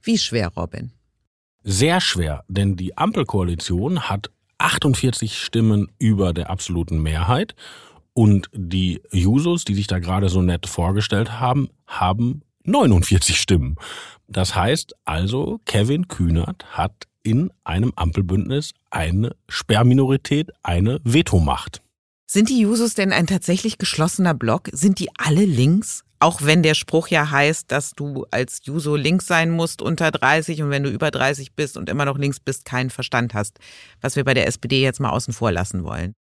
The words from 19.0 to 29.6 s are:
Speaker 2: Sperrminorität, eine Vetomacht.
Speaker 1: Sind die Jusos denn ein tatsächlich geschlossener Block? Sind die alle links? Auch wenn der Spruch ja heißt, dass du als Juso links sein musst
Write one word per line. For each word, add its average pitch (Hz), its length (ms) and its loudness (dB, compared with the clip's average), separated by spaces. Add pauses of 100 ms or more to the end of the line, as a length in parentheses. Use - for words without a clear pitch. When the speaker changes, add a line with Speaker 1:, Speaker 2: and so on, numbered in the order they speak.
Speaker 2:
Sperrminorität, 135 1000 2 (100)
eine 101 420 0
Vetomacht. 104 760 2 (460)
Speaker 1:
Sind 220 220 2
die 262 100 2
Jusos 220 340 2
denn 190 180 0
ein 170 140 2
tatsächlich 185 540 -2
geschlossener 175 560 0
Block? 117 360 -2
Sind 185 280 2
die 180 180 -6
alle 156 260 2
links? 160 600 2 (160)
Auch 160 240 2
wenn 156 180 4
der 156 140 4
Spruch - 320 0
ja 151 240 0
heißt, 143 400 0
dass 139 220 -4
du 143 360 -8
als 123 360 -4
Juso 147 300 -2
links 156 300 0
sein 165 240 2
musst 165 320 -2